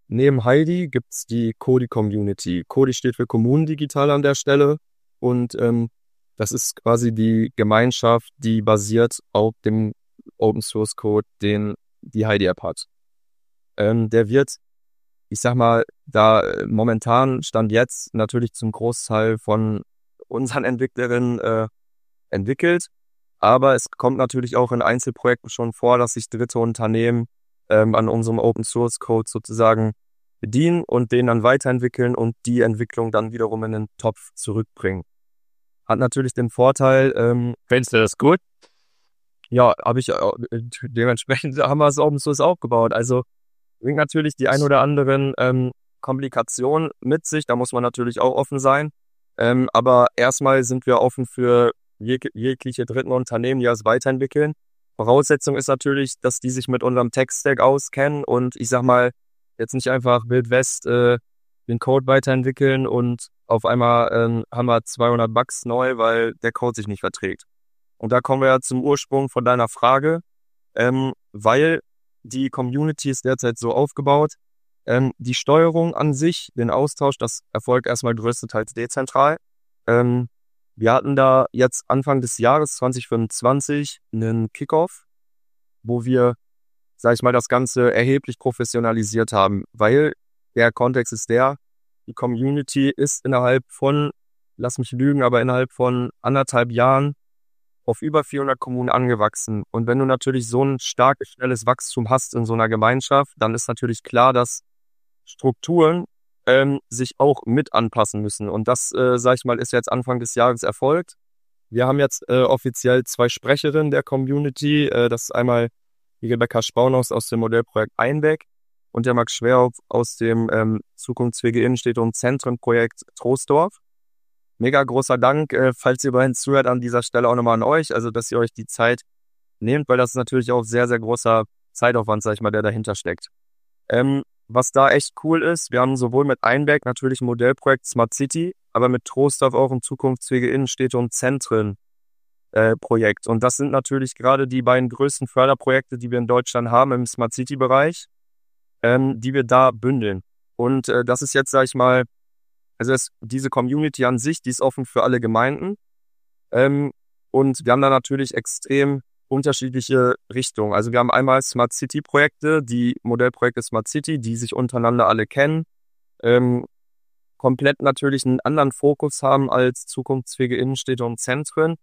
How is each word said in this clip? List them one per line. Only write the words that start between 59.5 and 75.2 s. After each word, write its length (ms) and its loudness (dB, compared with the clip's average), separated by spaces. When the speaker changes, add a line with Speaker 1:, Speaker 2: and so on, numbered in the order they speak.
Speaker 1:
jetzt 160 -8
nicht 140 -4
einfach 380 2
Wild 220 0
West, 380 0
äh, 320 2
den 100 -2
Code 280 0
weiterentwickeln 800 0
und 420 -2
auf 200 0
einmal, 460 2
ähm, 380 0
haben 160 -4
wir 180 2
zweihundert 500 0
Bugs 320 -2
neu, 320 -2
weil 340 0
der 100 -2
Code 240 -4
sich 100 -10
nicht 140 -8
verträgt. 440 -8
Und 120 -6
da 100 2
kommen 200 -2
wir 80 4
ja 120 4
zum 220 -4
Ursprung 460 -2
von 160 -4
deiner 240 2
Frage, 520 0
ähm, 380 0
weil 480 0
die 260 -6
Community 600 -4
ist 140 -8
derzeit 340 -2
so 140 -4
aufgebaut, 640 0
ähm, 320 0
die 160 -6